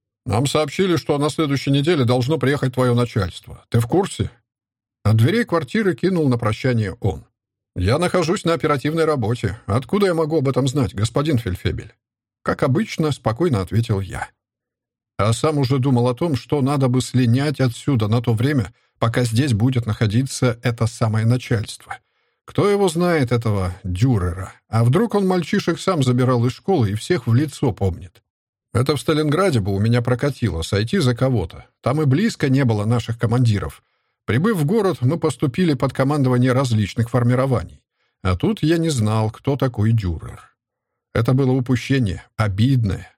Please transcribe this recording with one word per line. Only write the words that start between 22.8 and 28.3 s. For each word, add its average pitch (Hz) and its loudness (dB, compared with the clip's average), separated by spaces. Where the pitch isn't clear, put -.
знает, 160 0
этого 104 -2
Дюрера? 92 -2
А 113 2
вдруг 185 2
он 196 2
мальчишек 180 -2
сам 143 0
забирал 123 2
из 127 -2
школы 123 0
и - -4
всех 175 -4
в 117 2
лицо 139 0
помнит? 90 -6